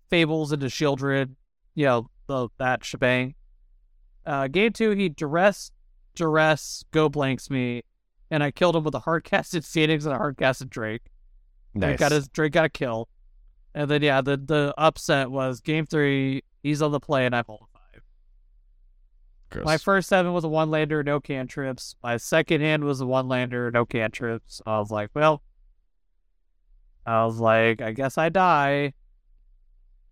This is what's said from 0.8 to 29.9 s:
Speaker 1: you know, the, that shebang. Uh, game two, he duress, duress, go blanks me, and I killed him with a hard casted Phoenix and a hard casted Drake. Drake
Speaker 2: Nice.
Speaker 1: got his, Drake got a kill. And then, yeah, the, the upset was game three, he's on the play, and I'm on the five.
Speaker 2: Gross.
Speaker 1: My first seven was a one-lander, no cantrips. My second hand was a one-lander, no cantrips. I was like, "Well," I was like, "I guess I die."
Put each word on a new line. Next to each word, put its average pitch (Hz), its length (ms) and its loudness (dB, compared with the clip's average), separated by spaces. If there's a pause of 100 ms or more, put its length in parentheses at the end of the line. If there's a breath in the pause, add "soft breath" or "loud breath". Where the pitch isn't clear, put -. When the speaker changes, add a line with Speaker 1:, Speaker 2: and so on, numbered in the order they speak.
Speaker 1:
you 151 100 0
know, 120 240 2 (160)
the, 127 220 -4 (100)
that 127 260 -2
shebang. 127 520 0 (880)
Uh, 139 220 -2
game 202 240 2
two, 220 180 0
he 196 180 0
duress, 165 640 0 (460)
duress, 156 720 0
go 156 180 2
blanks 139 420 -2
me, 123 340 -4 (440)
and 156 140 0
I 143 80 0
killed 175 240 2
him 165 80 0
with 147 140 -4
a - 40 -4
hard 165 220 -2
casted - 420 -2
Phoenix 156 420 2
and 151 60 -2
a 123 60 -2
hard 143 200 -4
casted 131 320 0
Drake. 110 320 -6 (760)
Drake 101 140 0
Speaker 2:
Nice. 127 80 -2
Speaker 1:
got 147 100 4
his, 143 180 0
Drake 156 240 -2
got 160 120 4
a 160 40 0
kill. 117 400 -6 (680)
And 147 120 -2
then, 147 140 2
yeah, 139 200 4
the, 139 140 0
the 143 400 0
upset 147 540 0
was 131 300 -4
game 156 260 -2
three, 139 560 0 (220)
he's 147 180 -2
on 151 80 2
the 143 80 -2
play, 131 280 0
and 123 100 0
I'm 120 100 -2
on 107 140 -18
the - 180 -20
five. - 240 -20 (1500)
Speaker 2:
Gross. - 160 -10
Speaker 1:
My 156 120 0
first 196 300 0
seven 180 240 2
was 175 100 0
a 165 60 -2
one-lander, 156 560 0
no 143 160 0
cantrips. 131 840 -8
My 120 140 -2
second 160 440 2
hand 156 220 0
was 143 180 -2
a 135 60 -4
one-lander, 127 640 -2
no 120 160 2
cantrips. 113 800 -6
I 107 140 0
was 104 100 -4
like, 107 240 -4
"Well," 151 300 2 (1600)
I 113 180 2
was 113 140 -2
like, 113 420 4
"I 113 120 -6
guess 131 260 -4
I 160 100 2
die." 143 640 2 (1200)